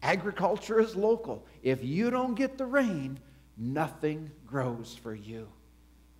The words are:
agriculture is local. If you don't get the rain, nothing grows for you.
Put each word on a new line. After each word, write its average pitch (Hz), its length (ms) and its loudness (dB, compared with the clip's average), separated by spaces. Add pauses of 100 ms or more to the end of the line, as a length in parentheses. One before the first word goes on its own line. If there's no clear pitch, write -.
agriculture 190 800 2
is 208 160 4
local. 214 500 0 (160)
If 131 220 2
you 175 260 2
don't 254 240 0
get 269 240 -2
the 269 80 -2
rain, 185 540 0 (380)
nothing 151 760 -2 (160)
grows 120 520 -4
for 113 140 -8
you. 110 360 -12 (720)